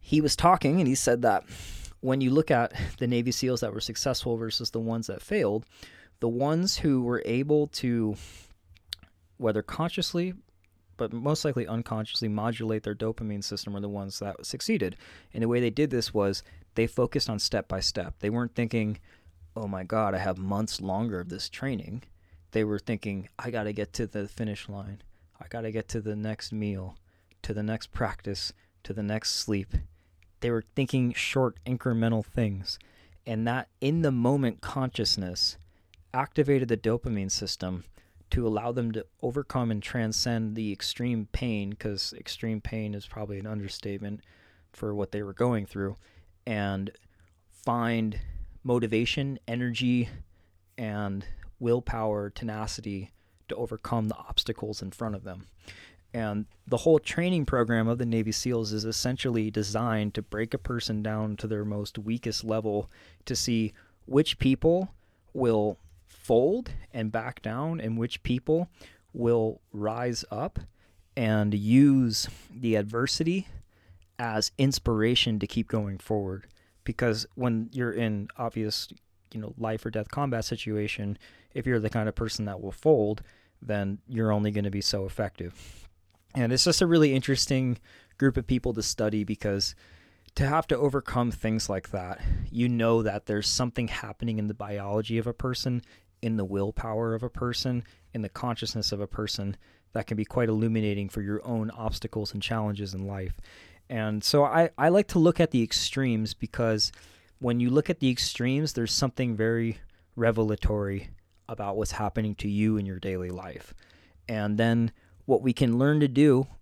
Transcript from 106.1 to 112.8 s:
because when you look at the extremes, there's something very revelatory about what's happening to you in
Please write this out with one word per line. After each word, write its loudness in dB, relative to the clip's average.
because 0
when 2
you 4
look 4
at 0
the 4
extremes, 0
there's 0
something 0
very 0
revelatory 2
about -4
what's 0
happening -2
to -4
you 4
in 0